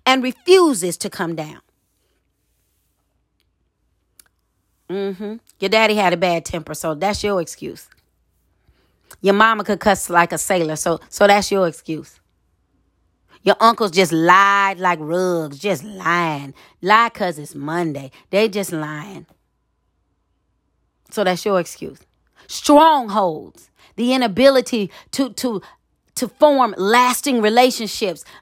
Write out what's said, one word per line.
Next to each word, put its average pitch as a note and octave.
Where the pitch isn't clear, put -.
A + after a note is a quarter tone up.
and C4
refuses B3+
to -
come E3+
down. D3+
Mm-hmm. G3
Your G3
daddy G#3+
had F#3+
a F3
bad E3+
temper, D#3
so D#3+
that's F#3+
your G3+
excuse. -
Your G3
mama G#3+
could G3+
cuss G3
like F3
a E3
sailor, E3
so, D#3+
so -
that's G3+
your G3
excuse. -
Your F#3+
uncles A3+
just E3+
lied G3
like F3
rugs, D#3+
just F#3
lying. E3
Lie A3
'cause F3+
it's D3
Monday. D3
They G#3+
just F#3+
lying. D#3
So G#3
that's F3+
your G3+
excuse. -
Strongholds, A3
the A#3+
inability B3
to, C4
to, A3
to A#3+
form C4+
lasting A#3+
relationships. A3